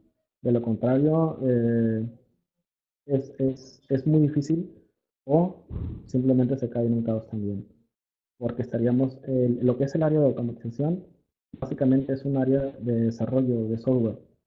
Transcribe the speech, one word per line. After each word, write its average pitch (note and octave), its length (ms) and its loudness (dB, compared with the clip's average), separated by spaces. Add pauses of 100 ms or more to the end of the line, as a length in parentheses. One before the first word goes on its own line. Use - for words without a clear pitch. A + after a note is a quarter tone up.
(400)
De B2+ 120 0
lo A#2+ 100 2
contrario, C#3 800 0
eh, A#2 680 2 (960)
es, C3+ 340 -2
es, - 520 -4
es C3+ 160 0
muy D#3 160 4
difícil D3+ 500 0 (540)
o E3+ 400 0 (400)
simplemente B2+ 500 2
se B2 140 -6
cae A#2 160 -2
en A#2 80 2
un A#2 80 0
caos A2+ 240 -4
también. G2+ 420 -8 (680)
Porque A#2+ 240 -4
estaríamos, B2 600 0
eh, B2 360 0
lo B2 160 2
que C#3 80 0
es C3+ 100 -2
el D#3+ 80 0
área D#3 180 2
de C#3+ 80 4
automatización, B2 760 -4 (560)
básicamente C3+ 540 0
es C3+ 100 -6
un C#3 140 -2
área C3+ 420 0
de A#2 240 0
desarrollo A#2 640 0
de A2+ 80 -2
software, A2+ 420 0 (280)